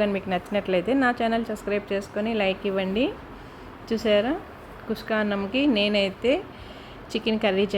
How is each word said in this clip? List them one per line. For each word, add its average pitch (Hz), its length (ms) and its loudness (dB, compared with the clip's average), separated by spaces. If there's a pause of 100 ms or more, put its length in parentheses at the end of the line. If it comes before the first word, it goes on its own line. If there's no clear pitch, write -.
కానీ 208 160 2
మీకు 185 160 -4
నచ్చినట్లయితే 185 680 0
నా 247 80 4 (100)
ఛానల్ 226 300 0
సబ్స్క్రైబ్ 208 420 -2
చేసుకొని 208 400 -2 (100)
లైక్ 190 280 0
ఇవ్వండి. 196 360 2 (840)
చూసారా, 220 440 4 (540)
కుష్కా 220 340 -2
అన్నంకి 202 400 0 (160)
నేనైతే 208 560 2 (760)
చికెన్ 220 340 0
కర్రీ 196 200 4 (120)